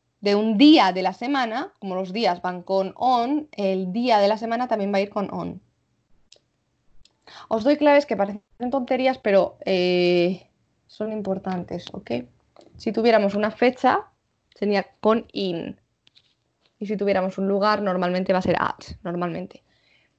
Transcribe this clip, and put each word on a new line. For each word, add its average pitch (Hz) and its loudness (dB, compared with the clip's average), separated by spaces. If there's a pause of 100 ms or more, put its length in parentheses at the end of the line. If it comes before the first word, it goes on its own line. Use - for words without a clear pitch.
(200)
de 202 2
un 214 0
día 247 8
de 185 -4
la 185 -2
semana, 262 -4
como 190 -8
los 185 -6
días 185 0
van 180 -6
con 190 -2
on, 254 0
el 190 -2
día 233 2
de 202 4
la 214 0
semana 233 -4
también 202 -2
va 196 2
a - 2
ir 202 -4
con 202 -4
on. 175 -10 (1900)
Os 220 -2
doy 285 4
claves 285 4
que 214 -4
parecen 202 -6
tonterías, 262 -2
pero, 196 2
eh, 180 2 (380)
son 220 -10
importantes, 190 -6
¿ok? - -12 (640)
Si - -6
tuviéramos 220 2
una 214 0
fecha, 254 0 (500)
sería 202 -2 (160)
con 220 2
in. 185 -6 (1000)
Y 214 -10
si 208 -4
tuviéramos 190 -2
un 196 -2
lugar, 202 0
normalmente 185 -2
va 185 2
a 185 -2
ser 180 0
at, - -4 (180)
normalmente. 175 -8 (560)